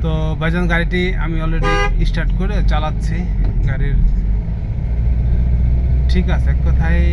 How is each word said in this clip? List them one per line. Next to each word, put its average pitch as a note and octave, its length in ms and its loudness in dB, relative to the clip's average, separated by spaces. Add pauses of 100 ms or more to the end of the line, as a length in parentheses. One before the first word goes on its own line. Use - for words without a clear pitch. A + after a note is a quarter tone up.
তো D#3+ 80 -2 (300)
ভাইজান, E3 320 0
গাড়িটি E3+ 280 0 (240)
আমি E3 200 -2
already D#3+ 280 0 (360)
স্টার্ট D#3+ 300 -2
করে G3 160 -2 (160)
চালাচ্ছি। D#3 460 -2 (520)
গাড়ির - 280 0 (2250)
ঠিক F3+ 140 2 (100)
আছে, - 180 0
এক - 140 0
কথায় E3+ 320 2 (140)